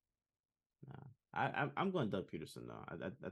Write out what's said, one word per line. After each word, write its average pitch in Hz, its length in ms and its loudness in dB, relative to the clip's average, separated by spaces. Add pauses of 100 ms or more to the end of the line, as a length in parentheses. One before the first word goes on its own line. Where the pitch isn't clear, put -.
(880)
nah. - 160 -12 (300)
I, 131 160 4 (120)
I'm, 147 140 2
I'm 190 140 4
going 156 180 4
Doug 95 220 2
Peterson, 76 360 -6
though. 57 220 -8
I, 80 180 -4
I, - 200 -6
I - 60 -4